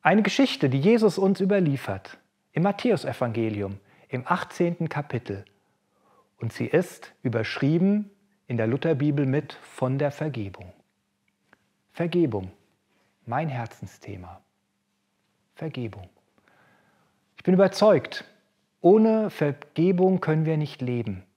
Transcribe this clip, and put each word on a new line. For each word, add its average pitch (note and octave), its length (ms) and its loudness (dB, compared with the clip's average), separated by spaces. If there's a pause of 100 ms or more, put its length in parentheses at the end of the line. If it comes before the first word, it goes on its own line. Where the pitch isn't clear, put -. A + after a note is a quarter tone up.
Eine G3 200 6
Geschichte, G3+ 480 2
die C3+ 100 0
Jesus G#3+ 380 4
uns F#3+ 220 2
überliefert, D#3+ 760 -2 (360)
im D#3 100 -2
Matthäusevangelium, A#2 1160 -2 (300)
im B2+ 180 -8
achtzehnten E3+ 600 -2
Kapitel. A#2+ 560 -8 (920)
Und A2+ 140 -8
sie A#2+ 140 -6
ist - 460 -2 (100)
überschrieben E3 880 0 (360)
in B2 100 -6
der A2 120 0
Lutherbibel C#3+ 580 0
mit C#3+ 260 -2
von - 460 -6
der C#3+ 140 -2
Vergebung. G2+ 600 -10 (1200)
Vergebung, D#3 600 -2 (720)
mein C#3+ 240 -4
Herzensthema. G2+ 920 -12 (1160)
Vergebung. A2+ 520 -10 (1300)
Ich - 60 -20
bin F3+ 120 4
überzeugt, F#3+ 680 4 (560)
ohne A3 500 6
Vergebung F3 920 0
können D#3 260 0
wir D#3+ 100 0
nicht D3+ 240 -4
leben. A2+ 440 -4 (120)